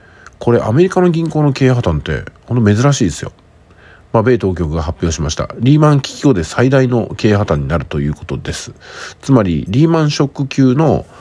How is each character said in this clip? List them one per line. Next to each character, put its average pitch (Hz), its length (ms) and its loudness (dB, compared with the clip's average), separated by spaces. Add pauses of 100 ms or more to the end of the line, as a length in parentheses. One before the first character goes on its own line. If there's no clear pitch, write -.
(380)
こ 120 140 0
れ、 117 80 4
ア 107 120 -4
メ 151 100 4
リ 185 80 2
カ 185 100 0
の 180 100 4
銀 160 200 -2
行 156 120 0
の 143 100 2
経 135 140 0
営 127 60 4
破 120 80 0
綻 80 200 0
っ - 20 -10
て、 73 280 -6 (160)
ほ 117 80 -4
ん 120 100 2
と 104 100 4
珍 131 180 2
し 139 100 -2
い - 20 2
で 90 60 0
す - 120 -10
よ。 - 100 -12 (800)
ま 117 80 2
あ、 - 20 2
米 120 160 4
当 92 160 -2
局 80 200 -4
が 82 80 -2
発 85 200 -6
表 82 100 0
し 80 100 -4
ま 73 80 -4
し - 40 -6
た。 - 140 -6 (100)
リ 131 180 4
ー 151 40 4
マ 151 140 4
ン 139 60 2
危 - 140 -10
機 - 80 -18
後 139 120 4
で 85 100 -2
最 127 260 -2
大 131 180 2
の 120 280 -2
経 107 140 0
営 101 60 2
破 104 60 2
綻 87 140 -2
に 69 120 -4
な 80 80 -2
る 69 80 -4
と 73 160 -6
い 73 80 -2
う 73 60 -4
こ - 100 -18
と - 140 -8
で - 140 -10
す。 - 200 -12 (480)
つ - 120 0
ま 120 100 6
り、 85 260 0
リ 131 180 2
ー - 20 4
マ 165 160 2
ン 147 60 0
シ 151 120 0
ョ 135 40 0
ッ - 20 -2
ク 139 180 -6
級 127 280 2
の 131 320 0 (140)